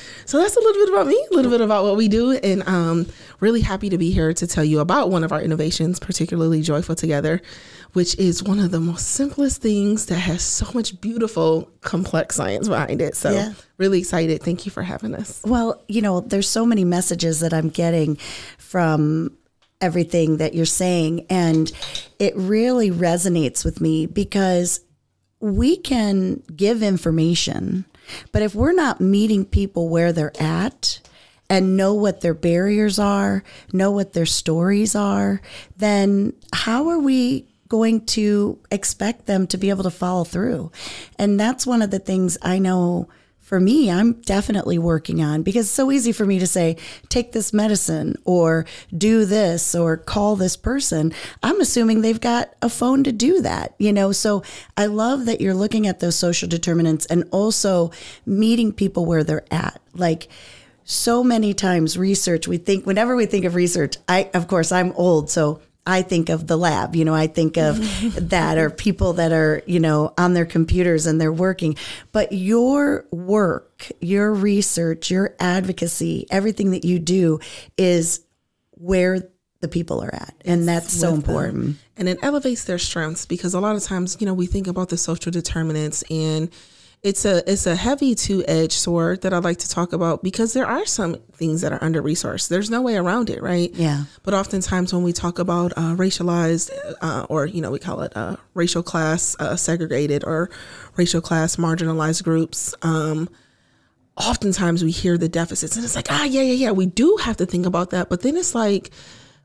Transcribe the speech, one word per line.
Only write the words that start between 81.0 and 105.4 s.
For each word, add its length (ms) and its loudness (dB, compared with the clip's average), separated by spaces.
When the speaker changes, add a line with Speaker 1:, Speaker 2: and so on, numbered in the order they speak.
Speaker 2:
so 100 2
Speaker 1:
with 140 0
them. 100 -2
Speaker 2:
important. 420 -2
Speaker 1:
And 100 -2
it 140 -2
elevates 420 -2
their 160 -4
strengths, 460 -6
because 280 -4
a 60 0
lot 160 0
of 80 -4
times, 380 -4
you 40 -2
know, 80 -2
we 120 0
think 220 -2
about 200 -2
the 100 -4
social 360 -4
determinants, 760 -4
and 400 -2
it's 240 -2
a, 260 2
it's 160 -2
a 80 0
heavy 400 0
two-edged 560 0
sword 520 0
that 100 0
I 60 0
like 180 -2
to 120 -8
talk 220 -2
about, 320 -2
because 300 -2
there 120 0
are 200 -2
some 320 -4
things 260 -2
that 140 -2
are 100 -6
under-resourced. 640 -2
There's 220 -2
no 120 -2
way 140 0
around 340 0
it, 140 -6
right? 300 0
Speaker 2:
Yeah. 320 0
Speaker 1:
But 100 -2
oftentimes 600 -2
when 100 0
we 80 0
talk 260 -4
about, 380 0
uh, 220 -2
racialized, 720 0
uh, 260 -4
or, 180 -2
you 140 -6
know, 120 -4
we 80 -4
call 240 -8
it, 120 -8
uh, 220 -6
racial 300 -2
class, 560 -2
uh, 180 -4
segregated 680 -2
or 260 -2
racial 240 0
class 380 -2
marginalized 680 -2
groups, 500 -2
um, 440 -2
oftentimes 640 0
we 80 2
hear 260 0
the 120 0
deficits 460 -4